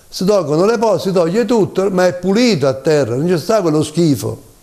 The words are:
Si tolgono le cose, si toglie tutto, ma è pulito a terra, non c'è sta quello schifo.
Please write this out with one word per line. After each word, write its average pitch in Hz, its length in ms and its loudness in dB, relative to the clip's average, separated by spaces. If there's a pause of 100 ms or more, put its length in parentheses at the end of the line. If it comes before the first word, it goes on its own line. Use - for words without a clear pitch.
Si - 160 -6
tolgono 175 400 2
le 226 140 0
cose, 202 300 0
si - 20 -2
toglie 180 340 0
tutto, 202 460 0
ma 180 160 2
è 180 80 -2
pulito 190 520 2
a 131 60 0
terra, 135 420 0
non 143 120 -2
c'è 180 100 0
sta 214 240 0
quello 156 220 0
schifo. 139 580 -2 (220)